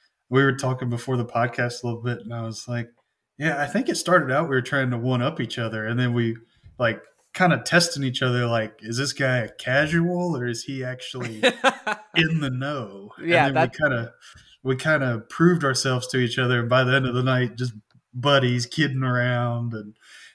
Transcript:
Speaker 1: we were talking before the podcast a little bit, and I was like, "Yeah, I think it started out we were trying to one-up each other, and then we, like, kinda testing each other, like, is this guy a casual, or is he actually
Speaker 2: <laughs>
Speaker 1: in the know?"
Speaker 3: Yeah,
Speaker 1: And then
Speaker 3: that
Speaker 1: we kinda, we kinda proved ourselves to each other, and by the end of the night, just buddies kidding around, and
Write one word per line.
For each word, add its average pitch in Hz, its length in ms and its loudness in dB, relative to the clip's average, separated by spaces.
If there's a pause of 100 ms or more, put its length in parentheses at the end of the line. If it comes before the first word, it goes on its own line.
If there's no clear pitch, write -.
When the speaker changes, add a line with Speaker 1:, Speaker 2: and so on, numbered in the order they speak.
(300)
Speaker 1:
we 131 140 6
were 135 120 4
talking 127 340 -2
before 120 260 -2
the 120 100 0
podcast 120 580 -2
a 123 40 -2
little 110 140 -6
bit, 120 180 -4
and 113 140 -12
I 117 80 -8
was 113 260 -10
like, 120 220 -6 (480)
"Yeah, 143 240 -2
I 143 60 -2
think 220 200 -2
it 180 100 0
started 160 360 4
out 151 160 0
we 135 60 0
were 127 60 4
trying 131 300 -2
to 120 60 -2
one-up 120 420 0
each 117 200 -6
other, 110 260 -4
and 117 140 -2
then 123 140 2
we, 117 220 0 (440)
like, 113 220 0 (320)
kinda 170 320 2
testing 170 380 2
each 127 180 -2
other, 123 260 2
like, 113 340 -2
is 113 160 -6
this 135 160 -2
guy 131 260 0
a 113 100 -4
casual, 170 880 0
or 123 100 -2
is 117 160 -4
he 135 200 -8
actually 123 580 -8
Speaker 2:
<laughs> - 760 0
Speaker 1:
in 165 260 2
the 143 80 -2
know?" 131 600 -8 (100)
Speaker 3:
Yeah, 165 260 4
Speaker 1:
And 139 80 0
then 160 80 4
Speaker 3:
that - 100 0
Speaker 1:
we - 60 -18
kinda, 123 340 0 (500)
we 131 120 0
kinda 131 440 0 (100)
proved 165 340 2
ourselves 131 440 0
to 131 100 -2
each 123 220 0
other, 127 220 2
and 117 80 -2
by 127 140 6
the 127 120 4
end 135 100 4
of 123 100 -2
the 127 80 2
night, 123 340 2
just 123 160 -4 (400)
buddies 123 520 4
kidding 131 380 0
around, 120 720 0
and 104 220 -12 (400)